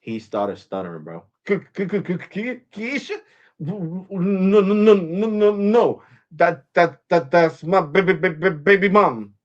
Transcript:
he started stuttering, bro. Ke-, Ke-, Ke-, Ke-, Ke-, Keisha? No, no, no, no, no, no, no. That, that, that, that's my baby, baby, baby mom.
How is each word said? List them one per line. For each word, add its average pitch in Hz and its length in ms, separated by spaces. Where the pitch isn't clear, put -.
he 113 180
started 101 400
stuttering, 87 440
bro. 82 200
Ke-, 196 280
Ke-, 190 160
Ke-, 196 160
Ke-, - 240
Ke-, 247 320
Keisha? 269 460
No, 180 520
no, 196 500
no, 196 120
no, 214 220
no, 185 320
no, 208 280
no. 202 480
That, 170 320
that, 170 340
that, 170 220
that's 165 320
my 180 180
baby, 170 320
baby, 165 380
baby 185 380
mom. 147 440